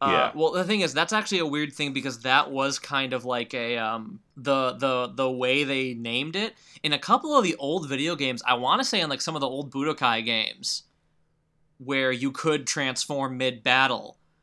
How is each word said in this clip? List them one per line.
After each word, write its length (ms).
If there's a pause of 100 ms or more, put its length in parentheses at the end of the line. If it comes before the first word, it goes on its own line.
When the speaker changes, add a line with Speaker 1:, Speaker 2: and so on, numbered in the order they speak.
Speaker 1:
Uh, 80
Speaker 2:
Yeah. 240
Speaker 1:
well, 160
the 120
thing 180
is, 120
that's 200
actually 260
a 60
weird 280
thing 200
because 280
that 300
was 280
kind 340
of 120
like 280
a, 240
um, 420 (180)
the, 360
the, 420
the 160
way 320
they 320
named 400
it. 180 (300)
In 100
a 60
couple 380
of 60
the 140
old 320
video 260
games, 300
I 100
wanna 280
say 180
in, 80
like, 120
some 140
of 60
the 60
old 240
Budokai 540
games, 580 (960)
where 340
you 200
could 360
transform 720
mid-battle, 800 (240)